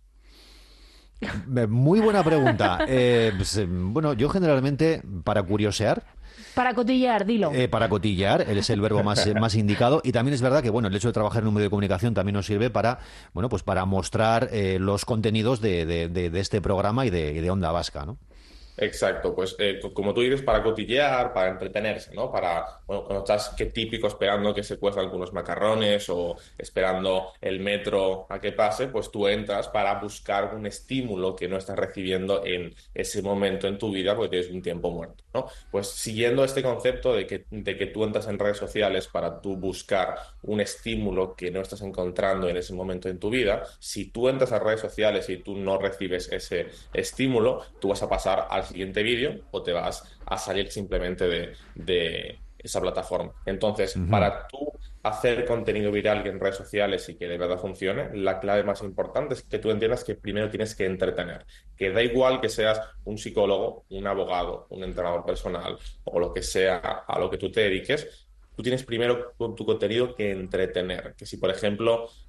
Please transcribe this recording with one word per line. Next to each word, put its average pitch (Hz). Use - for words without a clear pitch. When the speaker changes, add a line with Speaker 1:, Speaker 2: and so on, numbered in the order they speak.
Speaker 1:
Eh, 110
muy 135
buena 208
pregunta. 110
Speaker 2:
<laughs> 311
Speaker 1:
Eh, 123
pues, 95
eh, 107
bueno, 101
yo 127
generalmente 151
para 104
curiosear. 104
Speaker 2:
Para 247
cotillear, 240
dilo. 202
Speaker 1:
Eh, 127
para 113
cotillear, 101
él 107
es -
el 107
verbo 104
más, 101
eh, 107
más 110
indicado. 117
Y 135
también 120
es 123
verdad 131
que, 123
bueno, 196
el 95
hecho 104
de 110
trabajar 107
en 110
un 104
medio 104
de 101
comunicación 101
también 98
nos 98
sirve 107
para, 113
bueno, 110
pues 104
para 92
mostrar, 110
eh, 95
los 98
contenidos 110
de, 90
de, 85
de, 87
de 82
este 98
programa 101
y 117
de, 82
y 78
de 87
Onda 90
Vasca, 82
¿no? 104
Speaker 3:
Exacto, 95
pues, 92
eh, 101
co-, 98
como 101
tú 117
dices, 127
para 113
cotillear, 113
para 92
entretenerse, 98
¿no? 110
Para, 90
bueno, 98
cuando 98
estás, 104
qué 113
típico, 110
esperando 104
que 101
se 101
cuezan 98
algunos 92
macarrones 101
o 85
esperando 92
el 95
metro 98
a 98
que 104
pase, 110
pues 107
tú 101
entras 104
para 101
buscar 101
un 107
estímulo 101
que 87
no 92
estás 95
recibiendo 95
en 90
ese 98
momento 98
en 98
tu 104
vida 95
porque 104
tienes 90
un 90
tiempo 87
muerto, 82
¿no? 127
Pues 101
siguiendo 117
este 135
concepto 127
de 95
que, 92
de 101
que 101
tú 104
entras 107
en 101
redes 101
sociales 98
para 85
tú 98
buscar 92
un 107
estímulo 101
que 90
no 90
estás 101
encontrando 92
en 87
ese 90
momento 92
en 92
tu 104
vida, 113
si -
tú 120
entras 131
a 107
redes 110
sociales 104
y 90
tú 101
no 98
recibes 95
ese 90
estímulo, 123
tú -
vas 98
a 98
pasar 95
al 95
siguiente 95
vídeo 123
o 98
te 90
vas 87
a -
salir 98
simplemente 90
de, 85
de 85
esa -
plataforma. 90
Entonces, 98
Speaker 1:
Ujú. 87
Speaker 3:
para 101
tú -
hacer 117
contenido 104
viral 104
en 95
redes 95
sociales 98
y 82
que 87
de 87
verdad 87
funcione, 95
la 95
clave 101
más 101
importante 107
es -
que -
tú 107
entiendas 110
que 104
primero 104
tienes 107
que 98
entretener, 90
que 95
da 104
igual 127
que 110
seas 107
un 104
psicólogo, 98
un 98
abogado, 90
un 92
entrenador 87
personal 92
o -
lo 87
que 92
sea 92
a -
lo 90
que 92
tú 95
te 113
dediques, 104
tú -
tienes 127
primero 120
con 113
tu 110
contenido 120
que 104
entretener, 92
que -
si, -
por 92
ejemplo, 113